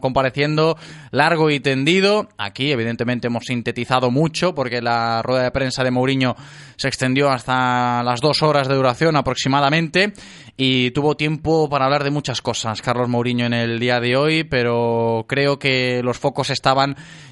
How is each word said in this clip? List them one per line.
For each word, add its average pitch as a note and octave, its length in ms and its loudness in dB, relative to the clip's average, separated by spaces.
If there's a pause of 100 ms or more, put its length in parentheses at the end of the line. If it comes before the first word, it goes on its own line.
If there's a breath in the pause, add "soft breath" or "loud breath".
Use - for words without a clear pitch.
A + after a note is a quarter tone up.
compareciendo C#3+ 760 0 (320 loud breath)
largo D#3 400 2
y D3 100 2
tendido. F3 800 2
Aquí, A#2 340 -4
evidentemente, A#2 540 -2
hemos A#2 200 -4
sintetizado B2 640 0
mucho D#3+ 420 0
porque B2+ 300 -4
la A#2 400 0
rueda B2+ 220 0
de B2 60 -2
prensa C3+ 320 -2
de B2+ 60 2
Mourinho B2+ 460 0 (400 loud breath)
se - 120 -4
extendió C3+ 440 2
hasta B2 720 0
las A#2+ 180 -2
dos D3 220 2
horas D3 240 2
de C3+ 80 0
duración C3+ 400 2
aproximadamente C#3+ 1000 0 (440 loud breath)
y B2+ 340 2
tuvo D3 260 0
tiempo D#3 520 0
para C#3 160 0
hablar C#3+ 180 2
de C#3 80 -2
muchas C#3+ 320 -4
cosas A2 400 -4
Carlos B2 260 0
Mourinho A#2+ 380 0
en A#2 60 0
el A#2 260 -2
día B2 200 0
de A#2+ 160 0
hoy, D#3+ 280 2
pero A#2 840 0
creo C#3 300 0
que B2+ 460 0
los B2 160 -2
focos C#3 320 -2
estaban, C3+ 440 0 (360 loud breath)